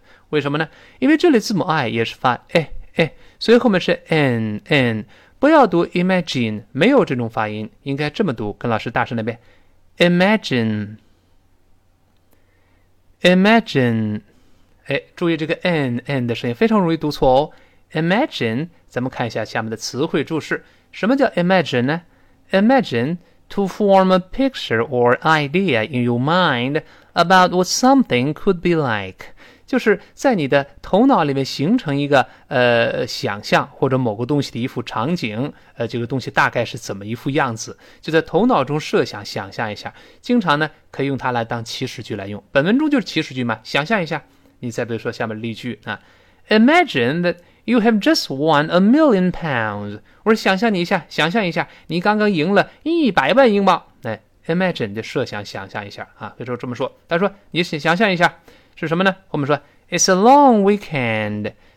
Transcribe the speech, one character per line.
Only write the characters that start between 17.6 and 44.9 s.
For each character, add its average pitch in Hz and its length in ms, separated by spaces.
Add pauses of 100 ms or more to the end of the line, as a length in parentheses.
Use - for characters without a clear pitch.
Imagine， 165 760 (200)
咱 120 140
们 127 80
看 123 160
一 113 40
下 113 140
下 117 160
面 110 100
的 110 60
词 131 300
汇 160 160
注 147 180
释。 - 240 (280)
什 - 160
么 269 80
叫 277 140
imagine 175 520
呢？ 147 200 (500)
Imagine 185 640 (320)
to 202 180
form 190 460
a 185 60
picture 180 680
or 123 320
idea 156 640
in 127 200
your 120 160
mind 147 640 (300)
about 180 380
what 180 160
something 170 680
could 180 280
be 175 160
like， 107 500 (380)
就 262 140
是 214 200 (140)
在 269 220
你 160 120
的 139 200 (160)
头 214 240
脑 214 180
里 143 80
面 135 120
形 165 340
成 143 180
一 143 100
个， 139 200 (220)
呃， 123 580
想 107 360
象 151 300
或 - 160
者 131 80
某 120 180
个 120 120
东 143 160
西 - 100
的 113 80
一 117 60
幅 147 160
场 135 340
景， 123 340 (260)
呃， 117 120
这 131 100
个 117 80
东 127 140
西 139 100
大 139 200
概 123 140
是 - 120
怎 - 200
么 101 100
一 110 80
副 139 160
样 135 260
子， 110 220 (220)
就 - 120
在 160 80
头 165 260
脑 190 180
中 143 140
设 156 260
想， 104 200
想 101 260
象 110 220
一 101 40
下。 - 180 (260)
经 247 200
常 156 180
呢， 156 120 (200)
可 - 120
以 135 40
用 139 100
它 127 160
来 120 120
当 117 200
祈 - 220
使 - 160
句 110 140
来 98 100
用。 104 240
本 139 140
文 214 140
中 302 120
就 285 100
是 180 60
祈 - 160
使 - 100
句 127 120
嘛， 113 180
想 147 240
象 214 160
一 160 40
下。 151 160 (380)
你 123 100
再 120 140
比 113 80